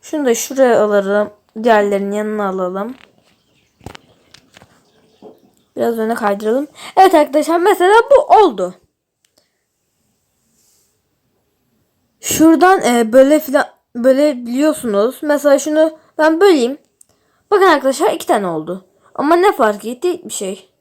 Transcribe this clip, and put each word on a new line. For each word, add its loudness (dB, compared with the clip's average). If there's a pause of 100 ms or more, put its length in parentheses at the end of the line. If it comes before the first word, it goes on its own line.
Şunu -6
da 2
şuraya 0
alalım. -2 (320)
Diğerlerinin 0
yanına -6
alalım. -8 (2750)
Biraz -4
öne -4
kaydıralım. -4 (280)
Evet 6
arkadaşlar, 0
mesela 2 (160)
bu 4
oldu. 2 (3500)
Şuradan, 2
e, 0
böyle 4
filan, -4 (300)
böyle 0
biliyorsunuz. -2
Mesela 0
şunu 0 (200)
ben 2
böleyim. 2 (720)
Bakın 2
arkadaşlar, 0
iki -10
tane -2
oldu. -8 (280)
Ama 0
ne 2
fark -2
etti? -6
Hiçbir -12
şey. -12